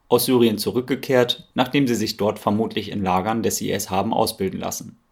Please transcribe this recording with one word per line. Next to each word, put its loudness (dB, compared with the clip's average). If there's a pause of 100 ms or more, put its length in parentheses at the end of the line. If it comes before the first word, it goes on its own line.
aus 4
Syrien 4
zurückgekehrt, 0
nachdem 0
sie 2
sich -2
dort 0
vermutlich -2
in -4
Lagern 0
des 0
I -4
S -4
haben -2
ausbilden -2
lassen. -10 (140)